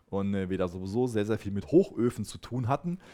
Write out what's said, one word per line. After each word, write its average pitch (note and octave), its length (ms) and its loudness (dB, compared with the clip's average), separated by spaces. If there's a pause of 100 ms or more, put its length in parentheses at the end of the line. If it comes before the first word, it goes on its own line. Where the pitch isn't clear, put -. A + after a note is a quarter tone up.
und, G2 240 -2
äh, F#2+ 160 0
wir F#2+ 80 0
da F#2 100 2
sowieso F#2+ 400 -2
sehr, G#2+ 180 0
sehr G#2+ 120 0
viel G#2 140 -6
mit G2 160 -4
Hochöfen B2 580 4
zu - 120 -12
tun A#2+ 300 -4
hatten. D#3+ 320 -2 (140)